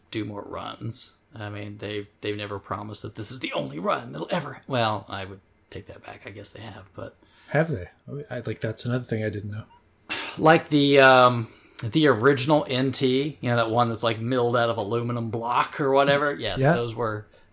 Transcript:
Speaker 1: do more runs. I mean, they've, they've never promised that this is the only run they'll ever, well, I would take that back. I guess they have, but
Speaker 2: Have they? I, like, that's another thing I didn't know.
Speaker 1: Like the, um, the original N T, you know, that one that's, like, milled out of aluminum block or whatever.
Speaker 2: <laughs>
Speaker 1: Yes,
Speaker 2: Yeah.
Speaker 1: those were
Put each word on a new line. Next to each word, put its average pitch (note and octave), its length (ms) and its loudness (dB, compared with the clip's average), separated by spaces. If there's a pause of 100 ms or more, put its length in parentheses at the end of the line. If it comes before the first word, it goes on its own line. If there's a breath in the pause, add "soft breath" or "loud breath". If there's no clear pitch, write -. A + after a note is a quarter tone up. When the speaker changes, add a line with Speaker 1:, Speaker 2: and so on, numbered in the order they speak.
(120)
Speaker 1:
do G#2+ 140 -6
more G#2 180 -10
runs. A2 720 -10 (200)
I G#2+ 160 -10
mean, G#2 280 -12
they've, G#2 300 -8 (120)
they've G#2 160 -6
never G#2 240 -8
promised G#2 440 -10
that - 120 -14
this A2+ 160 -8
is B2+ 80 -10
the C4 140 -8
only C#3 260 -6
run E3+ 320 -4
they'll D3+ 200 -10
ever, C#3 360 -6
well, A2 400 -2
I G2 180 -10
would F#2+ 140 -16 (300)
take A2 180 -16
that G#2+ 180 -20
back. G2+ 200 -18
I A#2+ 60 -14
guess G2+ 200 -12
they G#2 100 -16
have, G#2+ 320 -18
but - 220 -14 (360 soft breath)
Speaker 2:
Have E3 200 0
they? F#2 160 -6 (420)
I, B2 100 -10
like, A2+ 200 -8
that's A2+ 240 -4
another B2 220 -4
thing A2 180 -4
I G#2+ 60 -2
didn't G#2 220 -8
know. G#2+ 120 -10 (720 loud breath)
Speaker 1:
Like D#3+ 320 4
the, C#3+ 300 6
um, B2+ 480 8 (360 loud breath)
the D3 240 4
original C#3 640 4
N C3 220 0
T, C3+ 480 0
you A#2+ 100 -2
know, A#2+ 60 2
that A2+ 160 2
one A#2 160 2
that's, A2 160 -4
like, A2+ 160 0
milled A#2+ 380 0
out A#2+ 120 2
of A2+ 80 -2
aluminum A#2 520 -4
block A#2 500 -2
or C#3 120 0
whatever. C#3+ 420 4
Speaker 2:
<laughs> C#3 40 -10
Speaker 1:
Yes, G2+ 220 -4
Speaker 2:
Yeah. C#3 140 4
Speaker 1:
those A#2+ 220 -2
were G#2+ 320 -6 (260 soft breath)